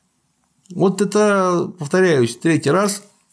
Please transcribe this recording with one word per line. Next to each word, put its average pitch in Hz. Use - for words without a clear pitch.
Вот 196
это, 196
повторяюсь, 151
третий 165
раз 196